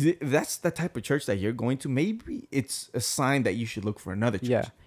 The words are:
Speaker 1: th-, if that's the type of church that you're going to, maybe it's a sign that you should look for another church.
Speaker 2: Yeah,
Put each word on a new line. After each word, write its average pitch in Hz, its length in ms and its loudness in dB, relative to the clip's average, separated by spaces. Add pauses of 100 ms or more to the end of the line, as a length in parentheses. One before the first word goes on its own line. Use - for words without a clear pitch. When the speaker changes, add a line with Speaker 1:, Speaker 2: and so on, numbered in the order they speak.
Speaker 1:
th-, 170 180 4
if 143 100 -2
that's - 260 2
the 170 160 -2
type - 240 -4
of 117 80 -4
church - 220 0
that 101 120 0
you're 104 140 0
going 123 260 0
to, 147 100 -6
maybe 180 600 -2
it's - 420 -2
a 127 80 0
sign 135 440 2
that 98 100 2
you 113 120 -2
should 104 180 -6
look 104 160 -2
for 95 120 -8
another 104 260 2
church. 123 100 -2
Speaker 2:
Yeah, 123 160 4 (220)